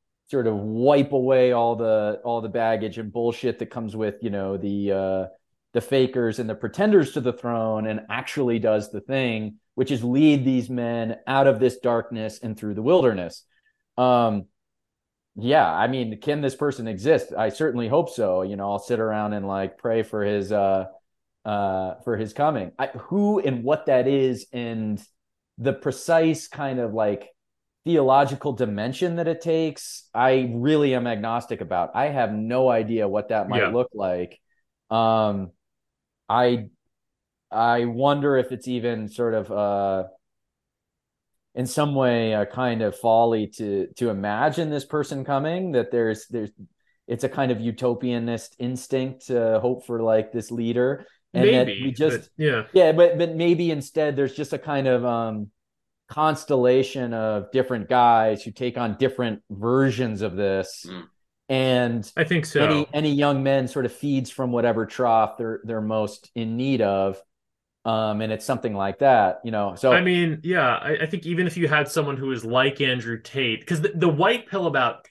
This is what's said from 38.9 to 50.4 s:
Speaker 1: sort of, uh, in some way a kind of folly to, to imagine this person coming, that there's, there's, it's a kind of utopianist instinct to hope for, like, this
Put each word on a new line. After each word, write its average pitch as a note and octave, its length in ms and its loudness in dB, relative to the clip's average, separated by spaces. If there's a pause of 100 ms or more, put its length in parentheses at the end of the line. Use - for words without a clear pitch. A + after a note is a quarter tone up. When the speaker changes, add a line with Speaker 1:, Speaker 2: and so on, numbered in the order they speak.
Speaker 1:
sort A2+ 260 -2
of, G#2 180 -4
uh, G2+ 520 0 (1500)
in B2+ 120 -4
some D3 280 -2
way A#2+ 380 2
a G#2+ 120 0
kind A#2+ 380 -2
of G2+ 160 -2
folly A2+ 480 4
to, G2+ 400 -4 (100)
to A#2+ 140 -2
imagine A2+ 580 -2
this D3 160 -6
person C#3+ 400 -6
coming, D#3 480 -4
that A#2+ 180 0
there's, A2 360 0
there's, A2 240 -8 (560)
it's A#2 180 -4
a B2+ 40 -2
kind C3 220 -2
of A2 100 -2
utopianist A#2 960 -4
instinct B2+ 720 -6
to A2+ 320 2
hope B2 260 -2
for, A#2 160 -4
like, A2 300 2
this A#2 180 -8